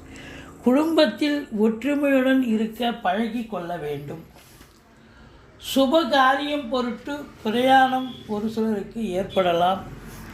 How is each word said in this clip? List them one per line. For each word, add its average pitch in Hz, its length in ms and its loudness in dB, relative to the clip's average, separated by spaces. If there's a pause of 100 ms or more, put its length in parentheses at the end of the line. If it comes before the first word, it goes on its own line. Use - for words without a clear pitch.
(640)
குடும்பத்தில் 302 840 2 (140)
ஒற்றுமையுடன் 262 800 2
இருக்க 226 500 -2
பழகி 220 540 -2
கொள்ள 175 320 -8
வேண்டும். 147 460 -8 (1500)
சுப 269 340 4
காரியம் 277 600 2
பொருட்டு 247 540 -4 (200)
பிரயாணம் 262 680 4 (140)
ஒரு 214 220 -4
சிலருக்கு 220 600 -4
ஏற்படலாம். 180 840 0 (380)